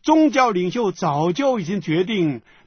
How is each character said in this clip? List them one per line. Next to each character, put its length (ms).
宗 300
教 200
领 200
袖 220
早 400
就 260
已 60
经 160
决 240
定 380